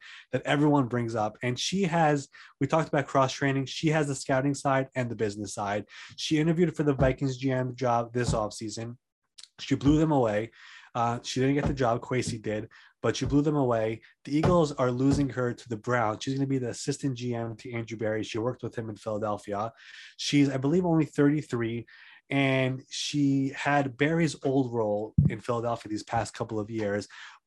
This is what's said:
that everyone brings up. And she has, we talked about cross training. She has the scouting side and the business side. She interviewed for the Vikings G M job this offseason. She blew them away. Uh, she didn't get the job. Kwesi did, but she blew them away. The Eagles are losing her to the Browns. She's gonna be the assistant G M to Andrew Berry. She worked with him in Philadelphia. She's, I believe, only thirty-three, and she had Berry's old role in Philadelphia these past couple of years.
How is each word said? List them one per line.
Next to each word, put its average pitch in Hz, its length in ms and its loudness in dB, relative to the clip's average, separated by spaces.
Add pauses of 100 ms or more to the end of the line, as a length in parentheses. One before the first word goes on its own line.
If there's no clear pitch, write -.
(340)
that 127 100 -2
everyone 143 460 4
brings 120 260 -2
up. 107 260 -2
And 123 160 -2
she 190 260 -2
has, 151 440 2 (320)
we 135 80 0
talked 160 220 0
about 143 180 0
cross 131 240 2
training. 135 360 -2
She - 200 -4
has 151 200 2
the 139 80 -4
scouting 139 380 0
side 135 420 0
and 127 140 -2
the 113 60 -6
business 104 380 -4
side. 104 320 -4 (320)
She 156 220 0
interviewed 165 360 2
for 156 80 -2
the 147 100 4
Vikings 131 440 0
G 131 140 -2
M 127 220 -2
job 120 400 0
this 123 200 0
offseason. 113 640 -6 (600)
She - 160 -2
blew 143 220 4
them 156 140 4
away. 113 400 2 (440)
Uh, 117 280 0
she - 160 -4
didn't 135 160 2
get 147 100 0
the 151 80 0
job. 123 280 0
Kwesi 113 380 -4
did, 107 300 -6 (320)
but 113 140 0
she - 100 -4
blew 139 160 4
them 151 140 2
away. 113 460 0 (240)
The 139 100 -4
Eagles 165 380 4
are 127 180 2
losing 135 380 4
her 123 240 -2
to - 160 -16
the 110 80 -4
Browns. 110 460 0
She's 135 120 -4
gonna 139 120 0
be 135 120 0
the 120 100 -4
assistant 135 480 -4
G 123 160 -4
M 113 240 -4
to 123 140 -14
Andrew 117 260 -6
Berry. 110 260 -2
She 110 140 -6
worked 123 260 -4
with 113 120 -8
him 110 140 -6
in 104 60 -10
Philadelphia. 104 760 -4 (460)
She's, 143 320 2
I 135 80 -2
believe, 156 280 2
only 160 200 4
thirty-three, 127 800 0 (440)
and 131 600 0
she 139 680 0
had 143 420 0
Berry's 160 460 2
old 131 300 2
role 107 400 0 (160)
in 113 100 -2
Philadelphia 117 500 -4
these 104 140 -6
past 113 300 -4
couple 110 260 -6
of 104 100 -6
years. 104 380 -2 (400)